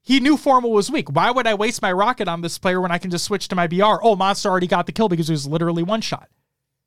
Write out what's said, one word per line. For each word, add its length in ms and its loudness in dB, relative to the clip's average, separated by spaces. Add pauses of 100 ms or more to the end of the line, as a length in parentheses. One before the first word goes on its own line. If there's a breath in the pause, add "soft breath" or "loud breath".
He 200 2
knew 160 4
Formal 340 2
was 180 2
weak. 220 -4
"Why 200 2
would 140 0
I 80 2
waste 280 -2
my 100 0
rocket 380 0
on 100 -6
this 180 -6
player 220 0
when 120 -2
I 60 0
can 140 -6
just 140 -4
switch 240 -4
to 60 -4
my 120 0
B 140 0
R? 200 4
Oh, 140 4
Monster 340 0
already 180 0
got 180 0
the 80 -10
kill 160 0
because 200 0
it 40 0
was 120 -4
literally 380 -2
one 160 -2
shot." 300 -8 (560)